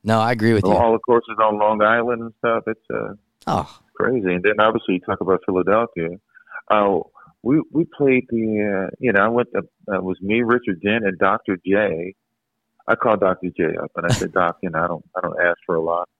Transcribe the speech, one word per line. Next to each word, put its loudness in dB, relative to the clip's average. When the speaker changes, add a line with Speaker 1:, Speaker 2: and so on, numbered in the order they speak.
Speaker 1:
No, 2
I 0
agree 2
with 2
you. 4
Speaker 2:
All 4
the 0
courses 0
on 2
Long 2
Island 2
and -12
stuff, 0
it's, -8
uh, -6
Speaker 1:
Oh. -4
Speaker 2:
crazy. 0
And -2
then 2
obviously 2
you -2
talk -6
about 0
Philadelphia. 0
Uh, 2
we, 2
we 0
played 0
the, -2
uh, -16
you 0
know, 4
I 4
went 0
to, -2
uh, -4
it -4
was -6
me, 0
Richard 0
Dent, 0
and -2
Doctor 0
J. -2
I 2
called 0
Doctor 0
J -2
up -10
and -6
I 0
said, -2
"Doc, 0
you -6
know, -2
I -2
don't, -8
I -4
don't -6
ask 2
for 0
a 0
lot." -2